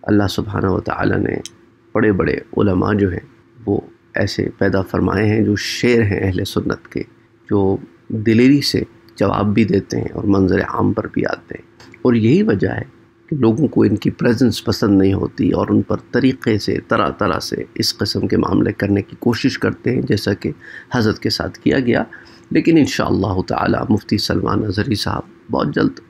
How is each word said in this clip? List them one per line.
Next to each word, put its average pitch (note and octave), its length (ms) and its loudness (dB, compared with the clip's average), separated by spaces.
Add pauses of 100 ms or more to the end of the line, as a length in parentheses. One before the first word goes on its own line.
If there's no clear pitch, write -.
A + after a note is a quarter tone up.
اللہ G2+ 280 2
سبحانہ G2 380 -2
و F#2 120 0
تعالیٰ G2 380 -2
نے - 180 0 (580)
بڑے A2 180 2
بڑے F2+ 220 0 (240)
علماء F#2+ 360 2
جو G2 180 2
ہیں F2+ 80 -6 (460)
وہ G2+ 160 0 (320)
ایسے - 440 -2
پیدا F#2+ 240 2
فرمائے F#2 480 0
ہیں A2 120 2
جو G#2 140 2
شیر A#2+ 460 0
ہیں G2+ 220 0
اہل F#2+ 220 -2
سنت - 420 -6
کے، - 160 -8 (460)
جو G2 280 2 (320)
دلیری A#2 520 4
سے - 220 -2 (320)
جواب G2+ 380 0
بھی A2+ 100 4
دیتے G2 340 0
ہیں G#2+ 160 -4
اور - 100 -6
منظر F#2+ 380 2
عام G2+ 320 0
پر A2 200 -4
بھی - 120 -2
آتے - 300 -6
ہیں۔ - 460 -20
اور B2 120 2
یہی A#2 300 4
وجہ G2 240 0
ہے - 160 -4 (460)
کہ D#3+ 60 -4
لوگوں A#2+ 320 2
کو - 160 2
ان G#2+ 120 2
کی G#2+ 140 -2
presence A#2 560 0
پسند G2+ 320 2
نہیں G2 160 4
ہوتی - 380 -2
اور F#2+ 180 0
ان G#2 120 4
پر G#2 160 -2 (140)
طریقے B2 460 0
سے - 200 -2 (100)
طرح G#2+ 220 0
طرح E2+ 300 -2
سے - 240 -8 (120)
اس - 220 -4
قسم G2+ 300 -2
کے G2+ 100 0
معاملے G2+ 360 0
کرنے G2 280 0
کی - 180 -12
کوشش A#2+ 400 -2
کرتے A#2 360 -2
ہیں، B2 60 -2
جیسا G#2 320 -2
کہ - 180 -6 (440)
حضرت A2 240 0
کے - 100 -4
ساتھ - 300 -6
کیا C#3 200 0
گیا۔ B2+ 240 0 (480)
لیکن E3 260 2
انشاءاللہ G2 680 0
تعالی - 300 0 (120)
مفتی G#2 280 0
سلمان G#2 460 -2
ازہری G#2 320 -2
صاحب - 560 -8
بہت - 240 -2
جلد - 240 0 (100)